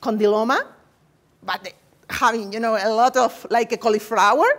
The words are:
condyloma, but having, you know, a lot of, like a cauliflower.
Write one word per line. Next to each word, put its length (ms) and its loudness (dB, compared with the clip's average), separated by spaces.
condyloma, 640 0
but 320 -10
having, 440 -2
you 60 -8
know, 160 -2
a 180 -2
lot 240 2
of, 320 0
like 220 0
a 60 -4
cauliflower. 680 2